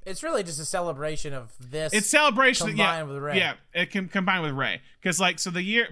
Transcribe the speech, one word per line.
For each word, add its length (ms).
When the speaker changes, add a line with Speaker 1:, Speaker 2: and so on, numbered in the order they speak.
Speaker 1:
It's 180
really 200
just 160
a 60
celebration 680
of 260
this 340
Speaker 2:
It's 160
celebration, 580
Speaker 1:
combined 400
Speaker 2:
yeah, 60
Speaker 1:
with 100
Ray. 140
Speaker 2:
yeah, 160
it 180
can 160
combine 340
with 120
Ray. 280
'Cause, 160
like, 200
so 120
the 100
year 300